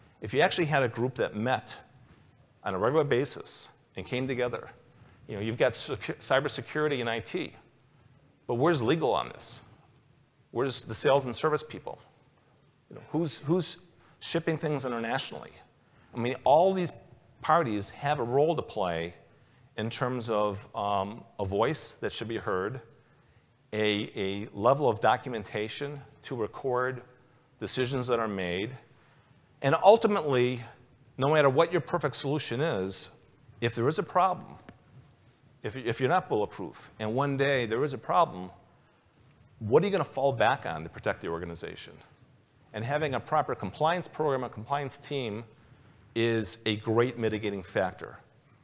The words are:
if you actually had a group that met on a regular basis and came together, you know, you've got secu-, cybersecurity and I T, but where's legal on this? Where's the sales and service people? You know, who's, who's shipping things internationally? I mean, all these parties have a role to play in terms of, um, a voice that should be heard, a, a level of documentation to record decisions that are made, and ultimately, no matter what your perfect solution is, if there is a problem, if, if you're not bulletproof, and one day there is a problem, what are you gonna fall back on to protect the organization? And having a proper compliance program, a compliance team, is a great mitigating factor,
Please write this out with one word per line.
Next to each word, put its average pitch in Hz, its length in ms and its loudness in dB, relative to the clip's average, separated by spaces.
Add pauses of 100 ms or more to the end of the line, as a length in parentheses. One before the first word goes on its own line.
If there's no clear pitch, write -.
(200)
if - 120 -6
you 131 60 4
actually 170 280 2
had 143 160 4
a 123 40 2
group 117 280 -2
that 104 200 -2
met 117 400 -2 (880)
on 98 100 -2
a 95 40 -2
regular 135 260 4
basis - 640 0 (300)
and 95 80 -8
came 127 200 -2
together, 123 440 -4 (580)
you 110 80 -8
know, 98 60 -6
you've 113 160 -2
got 127 160 4
secu-, - 420 -6
cybersecurity 139 880 0
and 117 80 -2
I 113 100 -2
T, - 340 -6 (920)
but 123 80 0
where's 143 260 4
legal 131 320 2
on 64 140 0
this? - 320 -12 (920)
Where's 123 320 -2
the 113 120 -8
sales 131 300 4
and 120 100 -4
service 151 260 0
people? - 380 -12 (880)
You - 60 -18
know, 107 140 -14
who's, 156 300 -2
who's 165 400 0 (420)
shipping 160 360 -2
things 147 280 -2
internationally? 117 680 -4 (640)
I 120 40 -2
mean, 123 260 0
all 175 280 6
these 180 200 -2 (480)
parties 120 480 2
have 143 300 -2
a 123 40 -2
role 143 320 4
to 120 60 0
play 87 520 -2 (640)
in 110 120 -2
terms 123 400 -2
of, 104 440 0
um, 101 480 -2 (160)
a 104 60 -4
voice 107 560 0
that 107 140 -4
should 110 160 -6
be 113 80 -4
heard, 101 420 -2 (960)
a, 107 420 0
a 101 380 -4
level 131 340 2
of 107 140 0
documentation 117 1000 -2 (240)
to - 100 -10
record 123 680 -2 (580)
decisions 123 480 -2
that 123 100 4
are 113 100 0
made, 95 440 -2 (880)
and 139 220 2
ultimately, 156 800 6 (560)
no 139 160 4
matter 147 160 8
what 170 240 4
your 170 80 2
perfect 151 340 -2
solution 135 460 -2
is, 98 500 -2 (480)
if 117 160 0
there 120 140 2
is 165 100 0
a 196 40 -2
problem, 180 520 0 (1080)
if, 107 140 -6
if 117 240 -2
you're 131 80 4
not 123 220 2
bulletproof, 101 600 -4 (100)
and 107 140 -4
one 139 220 0
day 135 300 2
there 113 180 0
is 147 80 -2
a 131 60 -8
problem, 127 540 0 (1080)
what 120 240 4
are - 40 0
you 196 40 0
gonna 175 140 0
fall 139 260 0
back 120 340 2
on 80 180 -6
to 80 60 -10
protect - 300 -4
the 92 80 -8
organization? 85 640 -8 (800)
And 110 120 -4
having 143 280 -2
a 120 60 -2
proper 143 360 0
compliance 160 520 -2
program, 135 380 0
a 113 40 -8
compliance 139 480 -6
team, 117 460 -6 (720)
is 117 500 2
a 107 120 2
great 117 420 2
mitigating 107 420 -2
factor, - 580 -4 (440)